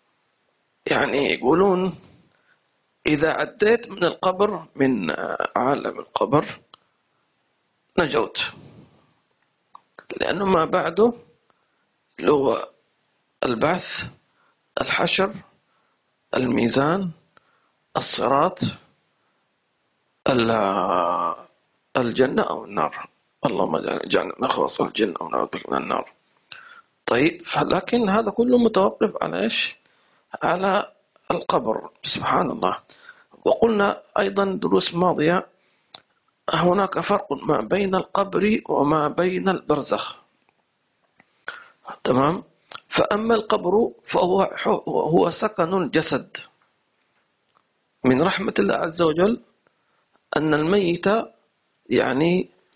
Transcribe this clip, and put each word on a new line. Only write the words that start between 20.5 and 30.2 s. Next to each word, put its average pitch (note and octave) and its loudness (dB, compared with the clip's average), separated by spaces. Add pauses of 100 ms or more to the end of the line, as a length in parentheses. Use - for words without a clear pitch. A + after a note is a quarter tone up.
الجنة B2+ 2
أو F#2 -4
النار. G2 -6 (360)
اللهم F#2 -2
اجعل-، - -4
اجعلنا F#2 -2
من B2+ -2
خواص - -2
الجنة G#2+ -2
ونعوذ - -4
بك - -12
من C2+ -2
النار. - -4 (960)
طيب، C3 0
فلكن - -2
هذا G#3 2
كله B3 2
متوقف A3 2 (100)
على F3+ -2
إيش؟ - -2 (640)